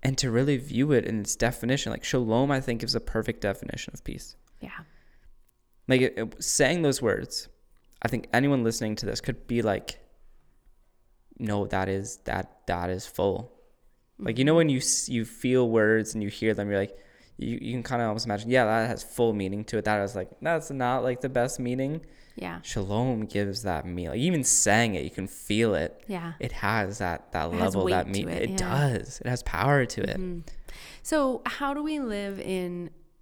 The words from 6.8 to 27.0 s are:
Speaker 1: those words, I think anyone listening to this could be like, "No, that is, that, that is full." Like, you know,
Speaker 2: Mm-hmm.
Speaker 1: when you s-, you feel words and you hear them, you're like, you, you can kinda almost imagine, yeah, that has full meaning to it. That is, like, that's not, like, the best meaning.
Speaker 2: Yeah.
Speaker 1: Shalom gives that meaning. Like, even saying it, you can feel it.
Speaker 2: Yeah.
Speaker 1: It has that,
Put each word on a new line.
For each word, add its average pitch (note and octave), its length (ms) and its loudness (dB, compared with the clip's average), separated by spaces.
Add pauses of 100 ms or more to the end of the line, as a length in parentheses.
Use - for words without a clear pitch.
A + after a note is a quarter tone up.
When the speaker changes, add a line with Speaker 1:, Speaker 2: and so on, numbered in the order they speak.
Speaker 1:
those C#3+ 200 2
words, - 480 0 (520)
I - 60 -2
think A#2 260 -2
anyone C3+ 300 4
listening A2 340 0
to - 80 -6
this A2 160 -4
could - 260 -6
be A#2 140 0
like, - 380 0 (1400)
"No, G#2 300 0
that F#2+ 220 0
is, G2 360 -4
that, - 420 -6
that F2+ 220 -2
is F#2 160 -4
full." G2 460 0 (680)
Like, A2+ 180 -4
you C3 80 4
know, D3+ 80 6
Speaker 2:
Mm-hmm. E3 40 8
Speaker 1:
when E3 120 6
you C3 80 4
s-, - 320 -2
you A2+ 160 -2
feel B2 440 2
words A2 440 4
and A2 100 -4
you G2+ 60 -4
hear A2 240 0
them, G2+ 160 -2
you're G2+ 100 2
like, G2+ 160 -2 (460)
you, A#2 200 -4
you A#2 120 -6
can B2 100 -4
kinda A#2+ 220 0
almost G#2+ 200 -2
imagine, A2 240 -2
yeah, B2+ 160 6
that A2+ 220 2
has - 160 -6
full A#2 300 2
meaning G2+ 320 -2
to - 120 -4
it. G#2+ 80 -2
That G#2+ 160 2
is, G2 140 -2
like, F#2+ 140 -6 (120)
that's D#3 300 -2
not, B2+ 320 0
like, B2 180 0
the C3+ 80 -2
best B2 300 0
meaning. C3+ 420 -2 (340)
Speaker 2:
Yeah. F2 260 -8
Speaker 1:
Shalom A2 640 -2
gives G2+ 380 -2
that F2 220 -2
meaning. F2 260 -6
Like, A2 80 -2
even D#3 240 2
saying G#2+ 520 4
it, D2 80 -2
you E2 60 -4
can F#2+ 180 -6
feel G#2+ 480 2
it. - 320 -2
Speaker 2:
Yeah. E3+ 320 -8
Speaker 1:
It C#3+ 140 -4
has G#2 460 -2
that, F2 340 -4